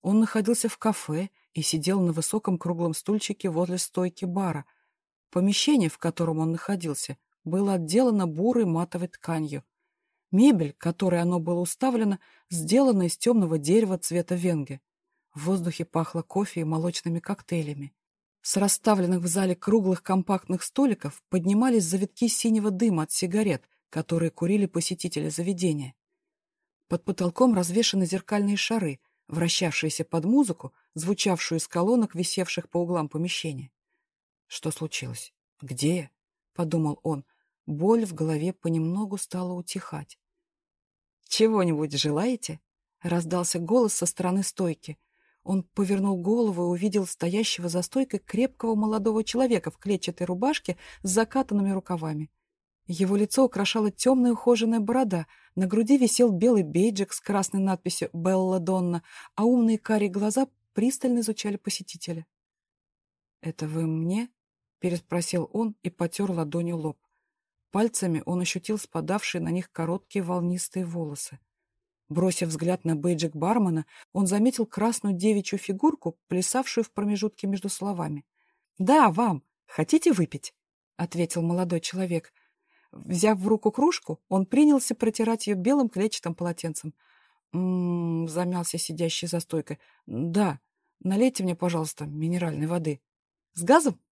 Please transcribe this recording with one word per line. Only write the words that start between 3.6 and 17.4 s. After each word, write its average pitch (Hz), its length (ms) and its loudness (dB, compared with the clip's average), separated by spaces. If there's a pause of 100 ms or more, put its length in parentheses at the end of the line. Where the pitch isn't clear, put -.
стойки 180 480 -4
бара. 175 400 -4 (640)
Помещение, 196 580 2
в - 80 -6
котором 165 440 -2
он 160 120 0
находился, 165 640 -6 (260)
было 196 320 0
отделано 196 520 2
бурой 208 400 2
матовой 175 420 -2
тканью. 156 560 -6 (680)
Мебель, 185 440 6
которой 170 480 0
оно 175 180 0
было 175 200 -2
уставлено, 220 580 0 (320)
сделана 190 560 4
из 165 100 -2
тёмного 196 400 2
дерева 185 400 2
цвета 170 380 -2
венге. 160 480 -2 (500)
В 147 140 -8
воздухе 175 380 -2
пахло 165 380 -4
кофе - 380 -2
и 165 40 -2
молочными 165 540 -2
коктейлями. 147 760 -6 (480)